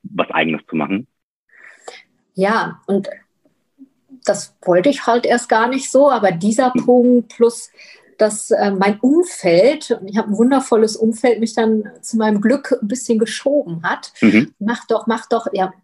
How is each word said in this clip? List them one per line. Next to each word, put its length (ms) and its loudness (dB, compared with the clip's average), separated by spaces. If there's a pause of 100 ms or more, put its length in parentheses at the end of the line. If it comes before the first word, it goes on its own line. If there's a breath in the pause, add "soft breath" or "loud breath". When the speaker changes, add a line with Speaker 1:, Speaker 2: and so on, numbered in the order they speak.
Speaker 1:
was 260 -6
Eigenes 380 -4
zu 80 -8
machen? 320 -4 (1300 loud breath)
Speaker 2:
Ja, 520 -2
und 220 -2 (1160)
das 360 -4
wollte 280 2
ich 180 -2
halt 180 0
erst 240 0
gar 180 2
nicht 220 -6
so, 220 4
aber 200 2
dieser 440 0
Speaker 1:
Mhm. 100 -2
Speaker 2:
Punkt 500 4
plus, 360 0 (460 soft breath)
dass, 340 0
äh, 200 2
mein 280 0
Umfeld, 920 2
und 180 -8
ich 80 -6
habe 120 0
ein 80 -2
wundervolles 600 2
Umfeld, 420 0
mich 140 -4
dann 360 0 (120)
zu 160 -6
meinem 240 0
Glück 400 0
ein 60 -4
bisschen 300 -2
geschoben 680 -2
hat. 280 -6 (100)
Speaker 1:
Mhm. 380 2
Speaker 2:
„Mach 280 -6
doch, 200 -2
mach 200 -4
doch.“ 260 -2
Ja, 200 -4 (100)